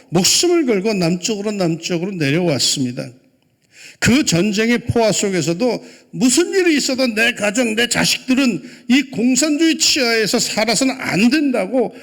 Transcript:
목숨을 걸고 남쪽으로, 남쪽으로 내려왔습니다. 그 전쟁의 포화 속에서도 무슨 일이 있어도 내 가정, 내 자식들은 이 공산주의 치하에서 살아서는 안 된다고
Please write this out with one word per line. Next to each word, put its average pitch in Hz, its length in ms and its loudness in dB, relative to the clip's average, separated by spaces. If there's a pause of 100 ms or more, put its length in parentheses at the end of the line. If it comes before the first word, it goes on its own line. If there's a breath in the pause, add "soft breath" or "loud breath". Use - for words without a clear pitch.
(100)
목숨을 330 560 2
걸고 214 280 0
남쪽으로, 196 580 -2
남쪽으로 175 600 -2
내려왔습니다. 143 960 -2 (920 loud breath)
그 254 240 2
전쟁의 214 640 0
포화 226 260 2
속에서도 185 720 -2 (260 loud breath)
무슨 262 440 2
일이 359 220 2
있어도 262 300 0
내 233 260 0
가정, 220 420 -2
내 240 140 0
자식들은 240 760 0 (260 loud breath)
이 262 220 4
공산주의 294 680 0
치하에서 233 600 0
살아서는 226 600 0
안 196 320 2
된다고 240 720 0